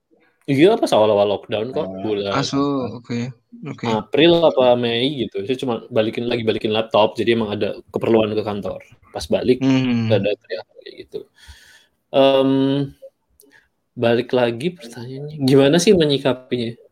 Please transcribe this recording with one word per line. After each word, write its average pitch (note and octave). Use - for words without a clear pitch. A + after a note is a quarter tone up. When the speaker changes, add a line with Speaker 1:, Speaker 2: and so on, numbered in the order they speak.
Speaker 1:
Iya, D3+
pas D4
awal-awal G#2
lockdown A2+
kok, D3+
Speaker 2:
Oh. F#2+
Speaker 1:
bulan G2+
Speaker 3:
Ah, C3+
so, C#3
oke. A#2+
Oke. A#2+
Speaker 1:
April D#3+
apa C3
Mei A#2+
gitu. G2
Saya B2+
cuma B2+
balikin, A#2
lagi A#2+
balikin G#2+
laptop, A2
jadi A2+
emang G#2+
ada G2+
keperluan A2
ke G#2
kantor. G2+
Pas -
balik, A#2+
Speaker 3:
Hmm. B2+
Speaker 1:
nggak G#2
ada G2+
teriak -
kayak -
gitu. -
Em, C3+
balik A#2+
lagi B2
pertanyaannya, C3+
gimana C#3
sih G3+
menyikapinya? C3